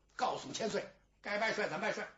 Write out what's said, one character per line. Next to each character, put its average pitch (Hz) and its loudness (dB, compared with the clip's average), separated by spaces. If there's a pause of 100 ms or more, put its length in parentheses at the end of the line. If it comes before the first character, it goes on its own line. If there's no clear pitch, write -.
(160)
告 - 2
诉 - -8
千 - 0
岁， 202 0 (380)
该 208 -2
拜 220 4
帅 208 2
咱 202 -2
拜 202 2
帅， 202 -4